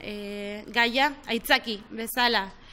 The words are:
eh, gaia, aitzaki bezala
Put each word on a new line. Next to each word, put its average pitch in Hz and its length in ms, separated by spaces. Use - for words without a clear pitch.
eh, 208 680
gaia, 247 460
aitzaki 233 540
bezala 226 580